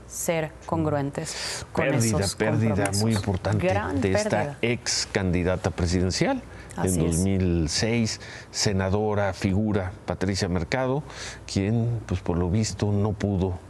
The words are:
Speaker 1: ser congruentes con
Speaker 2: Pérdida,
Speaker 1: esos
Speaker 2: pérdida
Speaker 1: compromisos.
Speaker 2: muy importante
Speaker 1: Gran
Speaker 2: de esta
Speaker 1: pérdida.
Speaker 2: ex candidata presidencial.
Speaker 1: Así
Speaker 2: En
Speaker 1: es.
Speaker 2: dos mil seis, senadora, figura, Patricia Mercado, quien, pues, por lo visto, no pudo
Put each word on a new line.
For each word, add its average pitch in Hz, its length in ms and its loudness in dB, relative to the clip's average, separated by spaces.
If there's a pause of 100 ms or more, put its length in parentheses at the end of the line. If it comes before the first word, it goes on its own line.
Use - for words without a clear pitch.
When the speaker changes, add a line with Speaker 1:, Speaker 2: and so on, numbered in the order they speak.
Speaker 1:
ser 160 460 -2 (140)
congruentes 151 1040 -2
con - 140 2
Speaker 2:
Pérdida, 117 320 2
Speaker 1:
esos 98 160 0
Speaker 2:
pérdida 110 340 2
Speaker 1:
compromisos. 101 340 2
Speaker 2:
muy 113 120 4
importante 101 520 0
Speaker 1:
Gran 208 340 0
Speaker 2:
de 196 120 2
esta 208 180 2
Speaker 1:
pérdida. 143 300 0
Speaker 2:
ex - 500 0
candidata 90 600 2
presidencial. 92 720 2 (340)
Speaker 1:
Así 92 240 0
Speaker 2:
En 82 60 4
Speaker 1:
es. 82 100 2
Speaker 2:
dos 90 80 2
mil 90 460 2
seis, 113 500 0 (300)
senadora, 101 840 0
figura, 98 600 0 (120)
Patricia 95 440 0
Mercado, 127 540 0 (480)
quien, 117 540 0
pues, 92 160 -2
por - 160 -2
lo 87 140 2
visto, 107 420 0
no 101 200 2
pudo 95 460 0 (120)